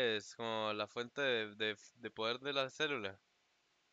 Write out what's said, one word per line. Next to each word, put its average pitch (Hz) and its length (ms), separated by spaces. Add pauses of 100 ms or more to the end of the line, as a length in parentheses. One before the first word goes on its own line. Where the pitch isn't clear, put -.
(160)
es - 200
como 110 380
la 104 140
fuente 120 340
de, 110 340
de, 107 200 (200)
de 113 160
poder 113 280
de 135 140
la 135 160
célula? 120 500 (720)